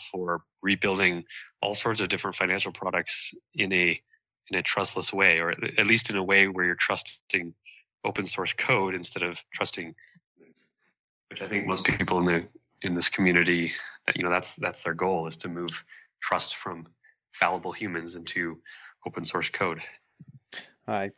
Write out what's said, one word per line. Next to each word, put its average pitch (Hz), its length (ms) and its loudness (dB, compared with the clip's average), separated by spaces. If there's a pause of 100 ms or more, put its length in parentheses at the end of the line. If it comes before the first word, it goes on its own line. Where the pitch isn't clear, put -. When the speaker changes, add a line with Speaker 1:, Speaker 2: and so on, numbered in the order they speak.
(100)
Speaker 1:
for 87 320 -4 (200)
rebuilding 95 640 2 (360)
all 104 140 0
sorts 107 260 2
of 98 80 0
different 92 280 -2
financial 95 360 0
products - 640 0 (200)
in 95 180 0
a, 90 280 2 (500)
in 92 80 0
a 90 40 -2
trustless 92 500 0
way, 95 280 4
or 85 100 0
at, - 280 -6
at 107 80 4
least 113 240 4
in 104 60 -2
a 95 60 0
way 98 260 6
where 92 160 0
you're 87 120 2
trusting - 760 -2 (500)
open 104 220 -4
source 90 260 0
code 95 420 2
instead 87 300 -4
of 87 180 -6 (100)
trusting, 85 420 -4 (1400)
which 98 120 -10
I 95 60 -6
think 101 180 -2
most 92 180 0
people - 360 2
in 90 60 6
the, 87 220 4 (340)
in 92 120 -2
this 87 140 6
community, 87 640 4 (340)
that, - 100 2
you - 60 -2
know, 87 80 0
that's, 90 260 0
that's - 280 -6
their 85 100 -2
goal, 87 320 0
is 80 120 -8
to 92 100 -10
move 87 360 -6 (380)
trust - 340 0
from 85 300 -10 (460)
fallible 90 400 0
humans 85 440 -6
into 82 440 -6 (460)
open 85 180 -8
source 82 260 -2
code. 85 300 -2 (1080)
Speaker 2:
I 101 320 -2